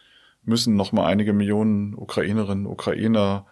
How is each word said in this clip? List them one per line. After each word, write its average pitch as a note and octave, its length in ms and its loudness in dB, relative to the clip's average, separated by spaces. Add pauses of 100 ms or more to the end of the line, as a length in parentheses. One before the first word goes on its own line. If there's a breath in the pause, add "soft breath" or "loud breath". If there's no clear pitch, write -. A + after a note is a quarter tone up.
(440 soft breath)
müssen A#2 320 2
noch G2 160 0
mal G2 140 2
einige G#2 280 2
Millionen G#2 640 0
Ukrainerinnen G2+ 720 -2
und F#2 60 -8
Ukrainer G2+ 800 0